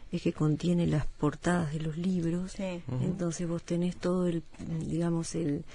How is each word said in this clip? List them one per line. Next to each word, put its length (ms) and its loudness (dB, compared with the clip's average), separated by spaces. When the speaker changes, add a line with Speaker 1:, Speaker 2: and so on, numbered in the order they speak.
Speaker 1:
es 120 -4
que 100 2
contiene 540 4
las 180 2
portadas 640 2
de 80 -2
los 180 -2
libros. 560 0
Speaker 2:
Sí. 340 -4
Speaker 3:
Ujú. 160 0
Speaker 1:
Entonces 440 0
vos 160 -2
tenés 320 0
todo 320 2
el, 160 0
digamos, 480 0
el, 280 0